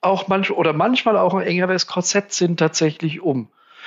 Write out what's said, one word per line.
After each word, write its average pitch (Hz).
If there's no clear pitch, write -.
auch 185
manch-, 190
oder 165
manchmal 220
auch 185
ein 185
engeres 180
Korsett -
sind, 170
tatsächlich 156
um. 131